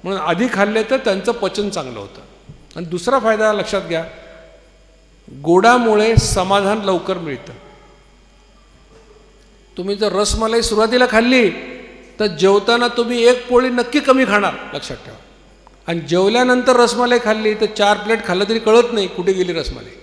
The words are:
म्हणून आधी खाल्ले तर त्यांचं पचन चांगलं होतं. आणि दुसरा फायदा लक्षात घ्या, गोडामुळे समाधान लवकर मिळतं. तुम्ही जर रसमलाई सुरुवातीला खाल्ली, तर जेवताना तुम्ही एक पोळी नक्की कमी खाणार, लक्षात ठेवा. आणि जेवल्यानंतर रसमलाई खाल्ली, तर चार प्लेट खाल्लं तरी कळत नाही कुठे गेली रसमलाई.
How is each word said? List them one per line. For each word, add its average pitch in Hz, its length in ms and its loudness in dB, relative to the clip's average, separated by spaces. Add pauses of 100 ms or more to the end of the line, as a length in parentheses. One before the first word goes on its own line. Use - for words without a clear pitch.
म्हणून 190 160 -6
आधी 175 320 0
खाल्ले 208 300 0
तर 262 140 -2
त्यांचं 196 360 -2
पचन 202 380 -4
चांगलं 127 300 -10
होतं. 98 200 -18 (560)
आणि 170 100 -10
दुसरा 175 320 -2
फायदा 214 340 2
लक्षात 196 360 -4
घ्या, 165 160 -4 (1400)
गोडामुळे 214 760 4
समाधान 202 680 0
लवकर 185 360 -2
मिळतं. 147 340 -10 (2250)
तुम्ही 196 200 -6
जर 202 160 -2
रसमलाई 220 500 0
सुरुवातीला 226 480 2
खाल्ली, 233 400 4 (680)
तर 214 60 0
जेवताना 202 600 2
तुम्ही 240 360 -2
एक 247 240 4
पोळी 254 200 2
नक्की 247 320 -2
कमी 262 240 2
खाणार, 196 300 0 (200)
लक्षात 135 220 -12
ठेवा. 110 220 -20 (680)
आणि 170 140 -4
जेवल्यानंतर 240 760 2
रसमलाई 240 480 2
खाल्ली, 220 300 0
तर 214 120 -2
चार 208 300 0
प्लेट 220 300 -4
खाल्लं 185 220 -2
तरी 226 100 -2
कळत 226 340 4
नाही 202 140 -2
कुठे 180 260 -4
गेली 185 200 -2
रसमलाई. 135 400 -8 (100)